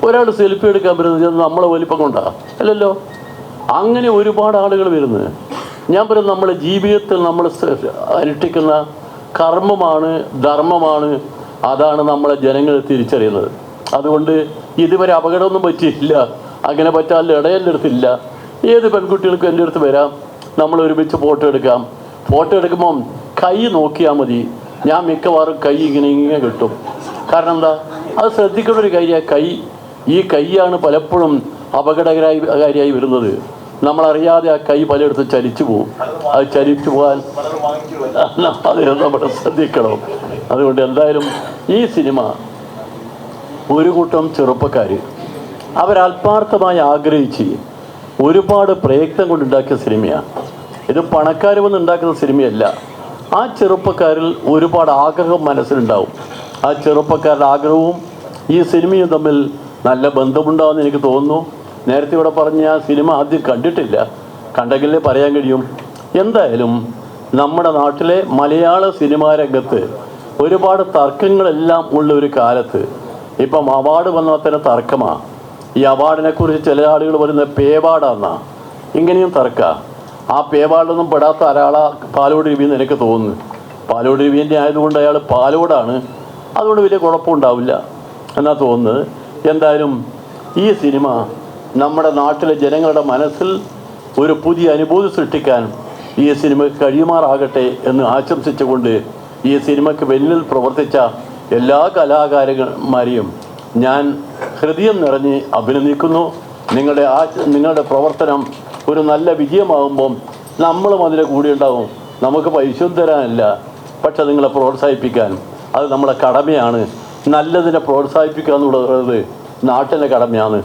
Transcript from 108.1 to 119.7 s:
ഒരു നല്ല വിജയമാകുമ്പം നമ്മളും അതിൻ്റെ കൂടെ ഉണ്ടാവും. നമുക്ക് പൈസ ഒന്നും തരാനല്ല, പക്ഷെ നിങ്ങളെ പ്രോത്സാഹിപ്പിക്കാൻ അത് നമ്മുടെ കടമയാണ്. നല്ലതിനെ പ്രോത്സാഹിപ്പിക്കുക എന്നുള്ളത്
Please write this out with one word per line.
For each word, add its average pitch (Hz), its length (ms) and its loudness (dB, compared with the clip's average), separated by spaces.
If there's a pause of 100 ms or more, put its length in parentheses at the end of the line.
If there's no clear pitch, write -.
ഒരു 156 100 0 (100)
നല്ല 151 180 2 (120)
വിജയമാകുമ്പം 143 720 2 (520)
നമ്മളും 185 420 2
അതിൻ്റെ 156 260 2
കൂടെ 143 220 2
ഉണ്ടാവും. 127 320 0 (380)
നമുക്ക് 156 300 2
പൈസ 135 280 0
ഒന്നും 170 160 0
തരാനല്ല, 139 440 2 (600)
പക്ഷെ 151 260 0
നിങ്ങളെ 143 280 2
പ്രോത്സാഹിപ്പിക്കാൻ 131 720 0 (460)
അത് 143 160 0
നമ്മുടെ 139 300 0
കടമയാണ്. 127 580 2 (540)
നല്ലതിനെ 165 540 2
പ്രോത്സാഹിപ്പിക്കുക 147 680 0
എന്നുള്ളത് 127 640 2 (520)